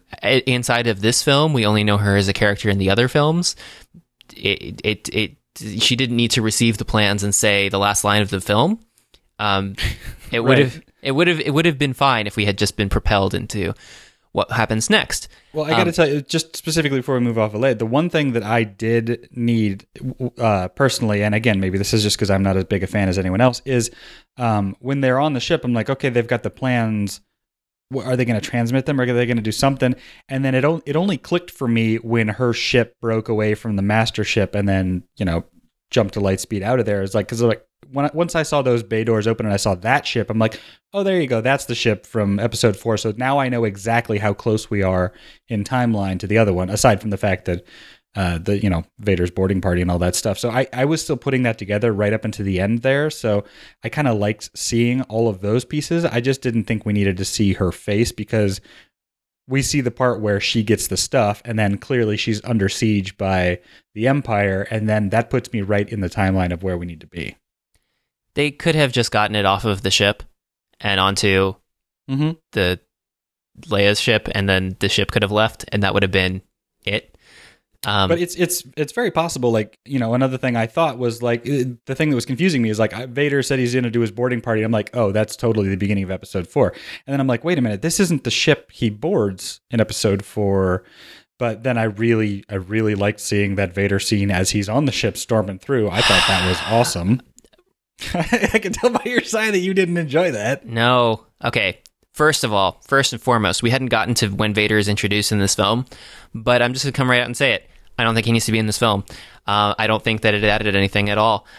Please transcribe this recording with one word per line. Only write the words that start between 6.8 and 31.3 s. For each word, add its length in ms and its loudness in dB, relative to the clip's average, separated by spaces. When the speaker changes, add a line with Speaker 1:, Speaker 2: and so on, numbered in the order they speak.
Speaker 1:
plans 380 2
and 100 0
say 360 2
the 100 -2
last 240 0
line 200 2
of 80 -2
the 100 -2
film. 380 2
Um, 360 -2
Speaker 2:
<laughs> 280 -16
Speaker 1:
it 100 0
would 160 2
Speaker 2:
Right. 20 6
Speaker 1:
have, 220 0
it 80 -4
would 160 2
have, 120 0
it 140 -2
would 120 2
have 120 2
been 160 -2
fine 320 2
if 100 -8
we 100 0
had 120 0
just 180 0
been 140 0
propelled 460 2
into 380 -4
what 200 -2
happens 380 -2
next. 400 0
Speaker 2:
Well, 120 -4
I 40 -4
gotta 220 2
Speaker 1:
Um, 20 -
Speaker 2:
tell 160 4
you, 120 0
just 360 -4
specifically 420 0
before 160 -2
we 60 0
move 180 0
off 140 0
of 80 -4
Leia, 160 2
the 80 -2
one 240 0
thing 240 0
that 100 -2
I 220 0
did 640 -2
need, 540 0
w-, 420 -8
uh, 320 0
personally, 540 0
and 100 2
again, 280 2
maybe 160 0
this 160 0
is 100 4
just 160 0
'cause 100 0
I'm 140 2
not 140 2
as 80 0
big 180 -2
a 40 -2
fan 200 0
as 100 0
anyone 220 0
else, 240 2
is, 280 0
um, 460 -2
when 180 -4
they're 220 2
on 100 2
the 80 -2
ship, 240 -2
I'm 100 0
like, 160 0
"Okay, 200 -2
they've 180 0
got 160 -2
the 60 -6
plans. 720 -2
Wh-, 100 -6
are 120 0
they 80 2
gonna 160 0
transmit 460 0
them? 120 0
Are 60 2
they 200 2
gonna 160 0
do 120 -2
something?" 420 2
And 160 -4
then 100 0
it 120 2
o-, 200 0
it 120 -2
only 200 0
clicked 340 -4